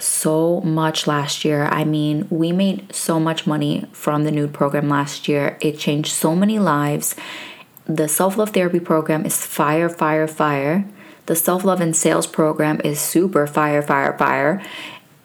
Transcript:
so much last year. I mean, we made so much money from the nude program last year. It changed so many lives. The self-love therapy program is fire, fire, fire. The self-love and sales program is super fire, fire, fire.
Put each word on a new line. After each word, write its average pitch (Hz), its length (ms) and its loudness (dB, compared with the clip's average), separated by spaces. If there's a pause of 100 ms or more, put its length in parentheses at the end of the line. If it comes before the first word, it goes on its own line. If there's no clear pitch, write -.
so 165 640 0
much 160 440 0
last 147 380 -2
year. 147 220 2
I 156 180 0
mean, 151 460 0
we 165 200 0
made 190 420 0
so 165 280 -2
much 160 260 -2
money 151 460 0
from 151 320 0
the 151 80 0
nude 147 200 0
program 143 360 0
last 143 400 -2
year. 143 320 0
It 151 180 0
changed 151 340 -2
so 160 220 0
many 208 240 2
lives. 147 560 0 (720)
The 156 220 0
self-love 196 420 0
therapy 180 300 0
program 160 440 0
is - 120 -2
fire, 160 520 0
fire, 156 380 0
fire. 156 580 0 (420)
The 165 100 0
self-love 180 440 2
and 165 140 0
sales 165 320 2
program 151 560 0
is 147 160 -2
super 165 480 2
fire, 147 360 2
fire, 143 360 2
fire. 139 420 2 (640)